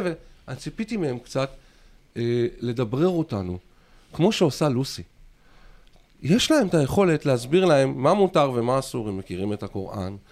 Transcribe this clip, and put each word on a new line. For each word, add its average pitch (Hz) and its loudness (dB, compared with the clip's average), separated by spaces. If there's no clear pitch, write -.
ו-, 180 -2
אני 131 -8
ציפיתי 214 -8
מהם 139 -2
קצת, 135 -4
אה, 113 -2
לדברר 123 -2
אותנו, 107 -4
כמו 180 2
שעושה 165 0
לוסי. 123 -4
יש 185 2
להם 285 4
את 175 -2
היכולת 160 2
להסביר 139 2
להם 135 4
מה 151 4
מותר 180 2
ומה 123 0
אסור, 120 -6
הם 98 -6
מכירים 95 -6
את 104 -8
הקוראן, 98 -8